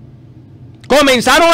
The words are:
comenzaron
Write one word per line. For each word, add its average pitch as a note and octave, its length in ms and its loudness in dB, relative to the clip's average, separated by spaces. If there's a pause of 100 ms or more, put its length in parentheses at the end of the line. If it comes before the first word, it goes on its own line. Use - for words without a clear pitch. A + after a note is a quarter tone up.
(880)
comenzaron C4+ 680 0